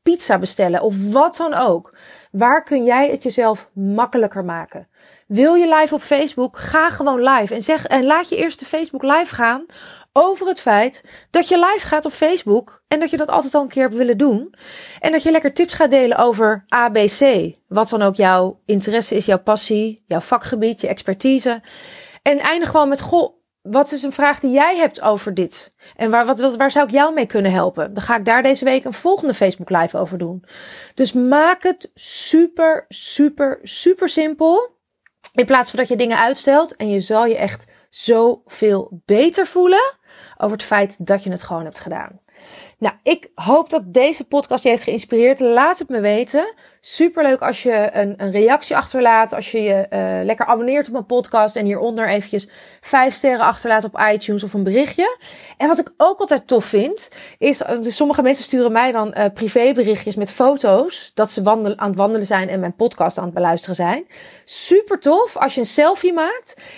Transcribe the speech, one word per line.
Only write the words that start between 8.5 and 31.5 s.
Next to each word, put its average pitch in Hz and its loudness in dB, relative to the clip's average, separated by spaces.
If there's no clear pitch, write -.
de 262 -16
Facebook 311 -6
live 285 0
gaan 247 0
over 370 2
het 370 -2
feit 226 0
dat 339 2
je 359 2
live 370 2
gaat 302 -2
op 294 -8
Facebook. 302 0
En - 0
dat - -2
je - -4
dat 302 -4
altijd 277 0
al 294 2
een 277 -4
keer 262 -2
hebt 226 -2
willen 240 2
doen. 269 0
En - -2
dat 311 0
je 330 2
lekker 302 2
tips 349 0
gaat 294 2
delen 254 4
over 220 2
A, 240 2
B, 214 0
C. 208 2
Wat 214 0
dan 214 -2
ook 196 2
jouw 185 2
interesse 208 -2
is, 214 -2
jouw 190 2
passie, 214 -2
jouw 170 -2
vakgebied, 233 -2
je - -4
expertise. 233 -2
En 285 2
eindig 330 -2
gewoon 302 2
met, 277 -2
"Goh, - 0
wat 269 0
is 269 -8
een 277 -6
vraag 285 0
die 269 -2
jij 311 2
hebt 311 -2
over 208 -2
dit? - -6
En 220 -4
waar, 233 4
wat, 233 -2
wat, 247 0
waar 269 0
zou 285 2
ik 208 -4
jou 294 2
mee 285 -2
kunnen 196 0
helpen?" 185 -2
Dan 202 -8
ga 240 0
ik 208 -4
daar 240 4
deze 269 2
week 262 0
een 247 -8
volgende 339 0
Facebook 190 -2
Live 170 0
over 185 -4
doen. 175 -10
Dus 262 -2
maak 294 2